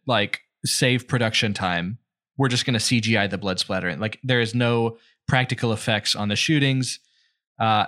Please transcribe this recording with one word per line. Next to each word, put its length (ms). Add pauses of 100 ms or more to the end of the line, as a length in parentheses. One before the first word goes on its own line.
like, 340 (240)
save 440
production 440
time. 460 (380)
We're 120
just 160
gonna 160
C 200
G 160
I 100
the 120
blood 200
splatter." 300
And, 120
like, 220
there 180
is 140
no 440 (280)
practical 460
effects 420
on 140
the 80
shootings. 640 (580)
Uh, 300